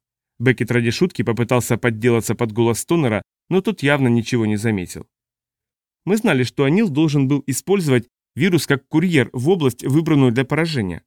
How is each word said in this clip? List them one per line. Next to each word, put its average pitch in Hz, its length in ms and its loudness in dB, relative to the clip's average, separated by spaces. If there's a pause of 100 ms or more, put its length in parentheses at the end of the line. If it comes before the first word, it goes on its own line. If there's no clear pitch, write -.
(380)
Беккет 123 320 0
ради 117 200 0
шутки 170 320 -2
попытался 117 560 0
подделаться 117 560 0
под 113 180 -4
голос 117 280 0
Стонера, 127 420 -2 (260)
но 185 120 0
тот 202 220 -4
явно 139 260 2
ничего 117 380 0
не 107 100 0
заметил. 101 500 -4 (1000)
«Мы 196 120 0
знали, 160 280 2
что 139 200 -2
Анил 185 240 2
должен 143 380 2
был 139 200 0
использовать 143 640 0 (280)
вирус 165 300 2
как 139 200 -2
курьер 160 460 2
в 127 160 -2
область, 156 360 0
выбранную 143 480 2
для 131 120 0
поражения», 143 640 -4